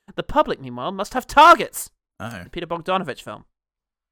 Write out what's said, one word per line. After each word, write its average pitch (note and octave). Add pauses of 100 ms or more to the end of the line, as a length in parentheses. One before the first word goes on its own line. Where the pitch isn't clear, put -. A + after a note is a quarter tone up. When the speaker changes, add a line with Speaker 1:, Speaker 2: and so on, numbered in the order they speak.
(140)
Speaker 1:
The E3+
public, B3
meanwhile, C3
must G3
have B3+
targets! D4 (300)
Speaker 2:
Oh. G#2
Speaker 1:
The -
Peter E3+
Bogdanovich E3+
film. G#2+ (680)